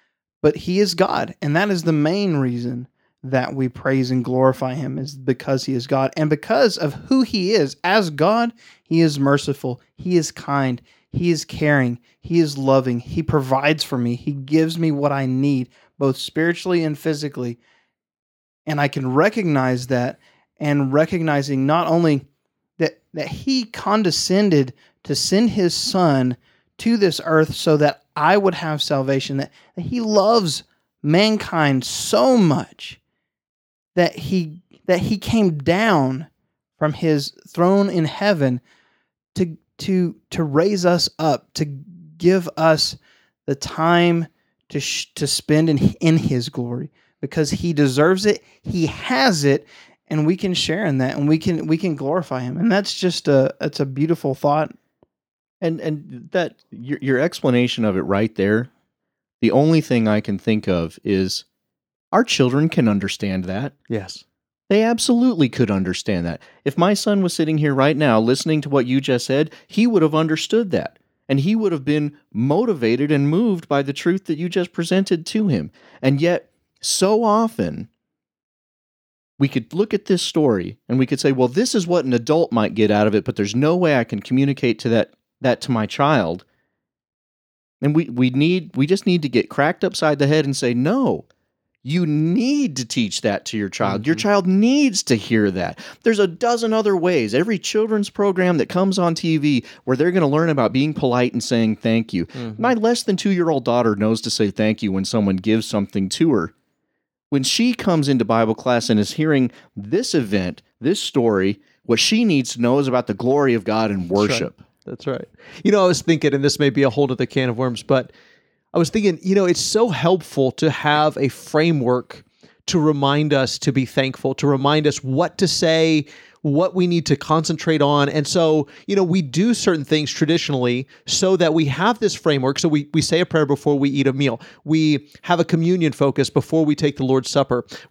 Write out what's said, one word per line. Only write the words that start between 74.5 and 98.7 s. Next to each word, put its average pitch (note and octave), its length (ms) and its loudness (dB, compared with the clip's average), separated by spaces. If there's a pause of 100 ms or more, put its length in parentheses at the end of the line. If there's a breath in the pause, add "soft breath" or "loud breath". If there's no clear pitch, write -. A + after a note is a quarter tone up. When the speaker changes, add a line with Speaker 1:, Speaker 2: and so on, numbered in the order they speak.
Speaker 2:
just F3+ 240 -4
presented F3 520 -2
to G#3+ 220 -2
him. F#2+ 220 -2 (320 soft breath)
And C3+ 180 2
yet, E3+ 300 0 (320)
so G#3+ 420 0
often, G#3 640 -2 (1500)
we C#3 100 2
could B2 240 -4
look G3+ 220 -2
at G3 100 -4
this F3+ 160 0
story A2 560 0 (100)
and B2 120 0
we C3 80 2
could C#3+ 140 -4
say, C#3+ 120 2
"Well, B2+ 160 2
this F#3+ 260 -2
is F#3+ 120 0
what F3 180 0
an C3 80 -2
adult D3+ 400 0
might A2 220 0
get G#2+ 160 2
out G#2+ 160 4
of G#2 80 0
it, G#2 100 0
but - 120 -6
there's G2+ 180 -4
no D3 200 2
way E3+ 220 2
I A#2 80 0
can G#2+ 160 -6
communicate C3 600 0
to A#2+ 100 -4
that, A2 240 0 (260)
that B2 220 0
to - 100 -4
my A2 140 0
child." G#2+ 580 0 (1400)
And D3 160 0
we, - 140 0
we B2+ 200 2
need, D#3 460 0
we C3+ 100 2
just F#3+ 200 0
need F3+ 160 2
to C#3+ 80 -6
get A#2+ 180 2
cracked D3+ 340 0
upside D3+ 360 0
the C#3 80 2
head D3+ 180 2
and C#3 120 -2
say, B2 180 -2
"No, D#3 500 0 (600)
you E3 220 -2
need F3 720 0
to C3 80 -6
teach A2 380 -4
that G2+ 240 -2
to A2+ 120 -6
your G2+ 100 -4
child. G2+ 380 -4
Your D#3 80 0
Speaker 3:
Mm-hmm. - 80 -4
Speaker 2:
child G3+ 260 2
needs A#3 560 2
to C3 120 2
hear G#2+ 360 2
that." F2+ 260 -6 (240 loud breath)
There's A3+ 160 2
a G3+ 80 4
dozen A3+ 460 -2
other G#3 240 2
ways. D#3 360 0
Every F3+ 280 0
children's G#3+ 500 -2
program F3+ 480 0
that A#2 100 0
comes F#3+ 300 0